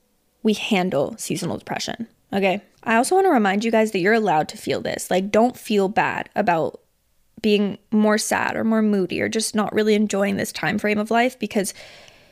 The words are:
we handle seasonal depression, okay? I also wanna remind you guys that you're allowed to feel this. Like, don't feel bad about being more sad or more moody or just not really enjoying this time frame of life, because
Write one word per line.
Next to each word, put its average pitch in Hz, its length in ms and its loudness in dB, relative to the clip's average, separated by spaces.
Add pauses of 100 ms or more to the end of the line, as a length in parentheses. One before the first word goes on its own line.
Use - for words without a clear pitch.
(420)
we 220 120 2
handle 180 640 0
seasonal - 400 -6
depression, - 500 -8 (260)
okay? 196 280 0 (220)
I 220 120 0
also 262 200 2
wanna 381 140 4
remind 208 360 2
you 226 40 0
guys 220 220 2
that 196 80 -2
you're 196 140 2
allowed 180 360 2
to - 80 -14
feel 113 220 -4
this. - 320 -6
Like, 190 180 0
don't 233 280 2
feel 196 320 0
bad 147 480 -2
about 170 420 0 (640)
being 208 360 2 (140)
more 214 260 4
sad - 380 -2
or 220 80 -2
more 220 180 2
moody 202 400 0
or 202 60 0
just 220 260 -4
not 214 200 -2
really 214 200 2
enjoying 202 440 0
this - 160 -6
time 202 260 -2
frame 208 180 0
of 214 140 -4
life, 240 260 0
because 208 360 -4 (580)